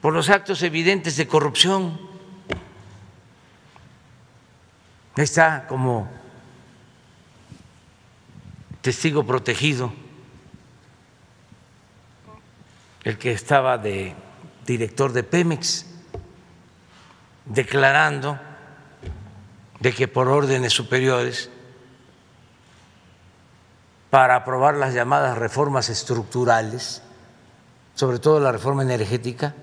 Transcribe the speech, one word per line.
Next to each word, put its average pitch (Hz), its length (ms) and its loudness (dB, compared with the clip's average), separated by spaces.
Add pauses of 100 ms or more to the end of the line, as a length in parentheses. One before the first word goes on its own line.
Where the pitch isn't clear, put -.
por 156 120 2
los 160 160 0
actos 196 340 2
evidentes 165 540 0
de 151 100 -2
corrupción. 165 720 0 (3250)
Ahí 151 100 2
está 156 420 2
como 127 420 -2 (2750)
testigo 143 440 0
protegido 123 680 -2 (3000)
el 110 140 -4
que 123 160 -2
estaba 131 440 2
de 98 380 -6 (500)
director 123 460 -2
de 120 120 -2
Pemex, 165 600 -2 (1600)
declarando 139 920 2 (1400)
de 127 120 2
que 120 140 0
por 127 220 0
órdenes 131 420 2
superiores, 123 800 0 (2500)
para 127 280 6
aprobar 131 380 2
las 135 180 0
llamadas 127 440 0
reformas 131 520 0
estructurales, 117 1120 -2 (920)
sobre 123 240 0
todo 151 200 6
la 139 120 4
reforma 127 300 -2
energética 123 800 -2